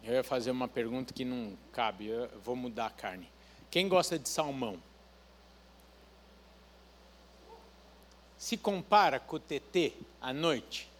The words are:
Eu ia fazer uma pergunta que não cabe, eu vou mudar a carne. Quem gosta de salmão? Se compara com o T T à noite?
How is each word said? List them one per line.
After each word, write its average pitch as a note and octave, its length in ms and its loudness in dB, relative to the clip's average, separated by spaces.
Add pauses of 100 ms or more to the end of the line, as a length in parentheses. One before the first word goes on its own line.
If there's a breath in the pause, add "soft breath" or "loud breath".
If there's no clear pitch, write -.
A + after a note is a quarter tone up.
Eu A#2 100 0
ia B2+ 100 4
fazer B2+ 260 0
uma B2+ 160 0
pergunta B2 480 -4
que C3 100 -4
não A#2+ 320 -4 (160)
cabe, G#2+ 360 -2
eu A#2 200 -2 (160)
vou B2 120 -2
mudar A#2+ 300 -4
a A2 40 -4
carne. G2 380 -10 (420 loud breath)
Quem F#3 180 2
gosta F3 300 4
de C3+ 100 -6
salmão? C3+ 500 -2 (3500)
Se - 200 -2
compara F#3+ 640 4
com - 160 -8
o C#3+ 40 -4
T C#3+ 200 -4
T E3+ 340 2 (260)
à B2+ 120 -6
noite? D3 680 0